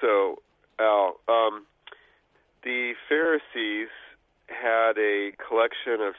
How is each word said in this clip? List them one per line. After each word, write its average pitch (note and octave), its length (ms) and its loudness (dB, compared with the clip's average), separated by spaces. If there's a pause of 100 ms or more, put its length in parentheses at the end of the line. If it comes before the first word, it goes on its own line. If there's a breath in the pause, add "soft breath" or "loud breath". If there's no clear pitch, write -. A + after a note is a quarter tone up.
so, G2+ 400 2 (360)
Al. G#2 480 2
Um, A2 380 0 (1000 loud breath)
the B2 300 -6 (160)
Pharisees B2+ 800 -2 (600)
had A2+ 500 0
a G2+ 340 0 (160)
collection A2+ 580 0
of G2 120 -6